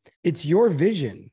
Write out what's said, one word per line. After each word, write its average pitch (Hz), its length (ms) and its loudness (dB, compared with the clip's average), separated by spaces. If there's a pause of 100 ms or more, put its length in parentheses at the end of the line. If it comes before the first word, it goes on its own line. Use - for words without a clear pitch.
(220)
it's - 220 -4
your 190 240 4
vision. 151 640 -2